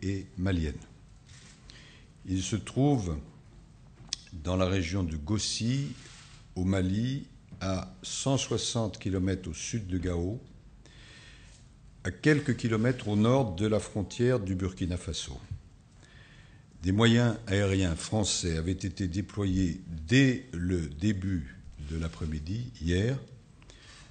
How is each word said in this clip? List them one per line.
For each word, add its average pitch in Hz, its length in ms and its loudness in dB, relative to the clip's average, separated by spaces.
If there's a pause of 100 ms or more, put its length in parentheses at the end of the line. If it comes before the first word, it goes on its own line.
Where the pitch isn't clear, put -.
et 98 220 -4 (140)
maliennes. 87 360 0 (1500)
Ils 95 180 0
se 110 140 -2
trouvent 110 640 0 (1120)
dans 87 240 -2
la 92 80 4
région 92 380 0
de 80 140 -2
Gossi, 110 720 -2 (680)
au 92 100 -2
Mali, 98 600 0 (340)
à 95 420 -4
cent - 360 0
soixante 113 600 -2
kilomètres 92 520 -2
au 80 40 -8
sud 107 320 -6
de 90 120 -2
Gao, 90 420 -2 (1600)
à 95 60 -2
quelques 143 460 4
kilomètres 113 520 2
au 104 80 2
nord 113 380 4
de 98 120 0
la 104 120 2
frontière 120 600 0
du 95 140 -2
Burkina 92 420 -2
Faso. 78 420 -8 (1400)
Des 92 100 2
moyens 117 440 6 (120)
aériens 95 480 4
français 92 600 0
avaient 82 160 0
été 92 360 -4
déployés 95 720 0 (240)
dès 131 460 4
le 87 360 0
début 92 720 -2 (320)
de 80 80 -4
l'après-midi, 80 800 -4
hier, 95 380 2 (920)